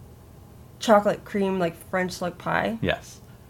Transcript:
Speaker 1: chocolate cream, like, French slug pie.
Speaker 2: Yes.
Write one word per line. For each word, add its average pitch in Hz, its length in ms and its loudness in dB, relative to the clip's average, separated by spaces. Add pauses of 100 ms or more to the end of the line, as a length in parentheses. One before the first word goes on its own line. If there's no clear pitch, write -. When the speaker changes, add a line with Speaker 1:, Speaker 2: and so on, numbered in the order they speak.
(800)
Speaker 1:
chocolate 208 440 4
cream, 190 360 0
like, 165 160 0 (140)
French 185 220 -2
slug 180 260 -8
pie. 185 440 -2
Speaker 2:
Yes. - 400 -2 (280)